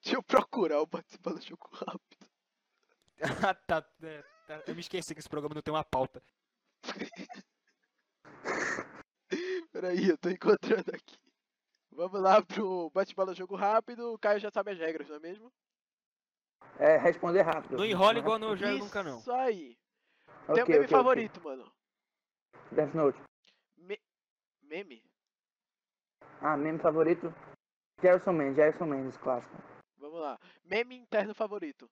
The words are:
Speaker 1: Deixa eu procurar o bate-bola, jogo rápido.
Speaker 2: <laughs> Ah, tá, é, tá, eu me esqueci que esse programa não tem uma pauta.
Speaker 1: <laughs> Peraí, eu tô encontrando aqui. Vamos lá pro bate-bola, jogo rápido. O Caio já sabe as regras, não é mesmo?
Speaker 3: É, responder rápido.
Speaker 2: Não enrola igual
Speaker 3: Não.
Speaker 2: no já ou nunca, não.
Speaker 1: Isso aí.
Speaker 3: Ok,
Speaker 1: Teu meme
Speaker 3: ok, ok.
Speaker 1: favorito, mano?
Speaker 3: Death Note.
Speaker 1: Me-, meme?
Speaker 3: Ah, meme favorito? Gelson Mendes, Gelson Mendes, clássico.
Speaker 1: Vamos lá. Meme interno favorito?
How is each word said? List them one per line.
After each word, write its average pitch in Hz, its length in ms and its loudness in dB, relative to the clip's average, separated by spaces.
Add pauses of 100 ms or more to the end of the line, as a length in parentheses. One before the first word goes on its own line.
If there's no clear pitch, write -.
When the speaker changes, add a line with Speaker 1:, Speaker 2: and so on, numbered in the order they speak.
Speaker 1:
Deixa - 160 -2
eu 240 60 -2
procurar 160 580 2
o 156 60 0
bate-bola, 165 540 -10
jogo - 320 -20
rápido. - 520 -14 (920)
Speaker 2:
<laughs> 147 240 -2
Ah, 196 120 2
tá, 160 300 -4 (180)
é, 156 200 -16 (240)
tá, 156 200 -14
eu - 80 -8
me 165 60 -12
esqueci 170 340 -10
que 156 60 -16
esse - 80 -20
programa 151 260 -6
não 151 80 -10
tem 151 100 -6
uma 156 120 -2
pauta. - 360 -4 (600)
Speaker 1:
<laughs> - 640 -14 (2250)
Peraí, 180 380 0
eu 156 80 4
tô 175 100 -2
encontrando 190 680 2
aqui. - 220 -18 (760)
Vamos 185 300 -6
lá 190 220 6
pro 185 480 -4
bate-bola, 190 440 -2
jogo 185 220 -10
rápido. 226 560 0
O 214 60 -10
Caio 208 220 2
já 208 100 -8
sabe 202 220 -4
as 180 60 -8
regras, 160 300 -6
não 151 80 -14
é 151 40 -16
mesmo? 208 320 -16 (1300)
Speaker 3:
É, 151 180 8
responder 170 460 2
rápido. 160 340 -2
Speaker 2:
Não 190 80 0
enrola 214 340 4
igual 220 200 0
Speaker 3:
Não. 220 120 -4
Speaker 2:
no 202 60 -2
já 196 160 -2
ou 269 60 -2
nunca, 208 240 -8
não. 139 180 -8
Speaker 1:
Isso 247 120 -8
aí. 214 460 -2 (680)
Speaker 3:
Ok, - 80 2
Speaker 1:
Teu 233 100 4
meme - 80 4
Speaker 3:
ok, 151 100 8
ok. - 40 -4
Speaker 1:
favorito, 247 540 4
mano? 131 300 -12 (1000)
Speaker 3:
Death 151 220 0
Note. 147 240 2 (600)
Speaker 1:
Me-, 185 220 -12 (640)
meme? 147 400 -14 (1400)
Speaker 3:
Ah, 151 160 0
meme 156 220 -2
favorito? 165 540 2 (680)
Gelson 180 300 6
Mendes, 139 240 0
Gelson 156 300 4
Mendes, 135 300 -6
clássico. 123 400 -6 (420)
Speaker 1:
Vamos 151 220 -14
lá. 139 180 -8 (260)
Meme 233 320 -4
interno 214 380 -4
favorito? 185 580 -8